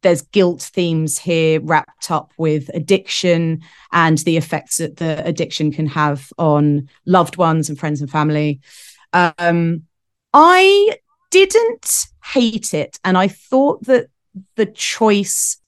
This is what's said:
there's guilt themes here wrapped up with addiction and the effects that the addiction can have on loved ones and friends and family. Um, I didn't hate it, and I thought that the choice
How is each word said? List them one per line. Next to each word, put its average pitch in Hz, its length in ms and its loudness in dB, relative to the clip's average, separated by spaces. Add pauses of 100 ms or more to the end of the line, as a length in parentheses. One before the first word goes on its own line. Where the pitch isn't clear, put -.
there's 175 200 2
guilt 180 380 0
themes 165 580 -4
here 160 440 0
wrapped - 480 -4
up 156 260 -6
with 151 380 -2
addiction 170 880 -2 (300)
and 165 260 4
the 160 180 0
effects - 420 -6
that 151 180 -8
the 160 280 -6
addiction 156 480 -4
can 156 140 -4
have 143 520 -4
on 147 500 0 (180)
loved 175 300 2
ones 160 340 0
and 147 80 -10
friends 147 240 -6
and 139 80 -10
family. 151 500 -2 (520)
Um, 170 720 0 (500)
I 381 640 6 (340)
didn't 453 760 2 (160)
hate 226 500 -2
it, - 300 -6
and 185 120 2
I 190 120 2
thought 262 560 -2
that 247 240 2 (480)
the 214 100 0
choice - 1000 -2